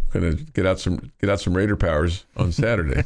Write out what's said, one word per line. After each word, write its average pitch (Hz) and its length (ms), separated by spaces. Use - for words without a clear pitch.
gonna 87 220
get - 320
out 95 120
some, - 320
get 101 100
out 98 100
some 90 160
Raider 104 200
powers 85 480
on 85 160
Saturday." 104 540